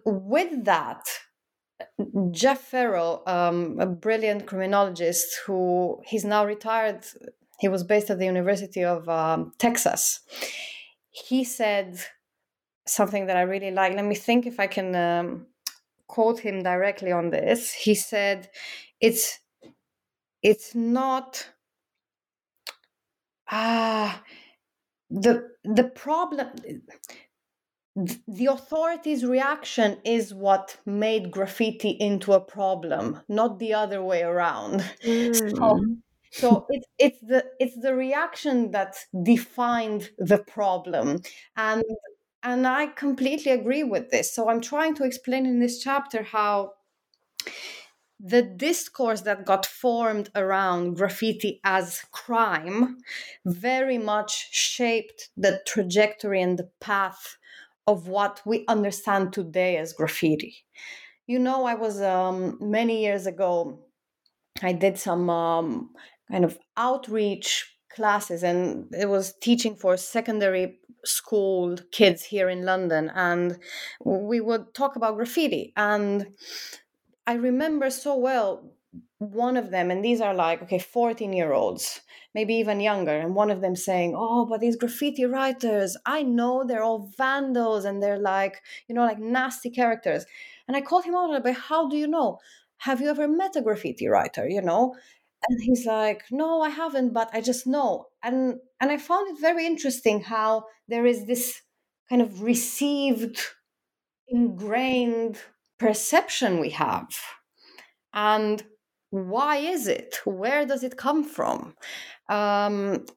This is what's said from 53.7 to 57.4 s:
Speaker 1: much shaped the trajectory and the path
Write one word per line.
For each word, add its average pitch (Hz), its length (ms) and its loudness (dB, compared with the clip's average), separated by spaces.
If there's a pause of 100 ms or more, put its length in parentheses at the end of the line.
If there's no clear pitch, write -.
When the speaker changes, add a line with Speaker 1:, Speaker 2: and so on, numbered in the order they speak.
Speaker 1:
much 214 540 -2
shaped - 840 -2
the 190 300 2
trajectory 202 800 2
and 180 160 2
the 175 100 -8 (100)
path 196 580 -4 (500)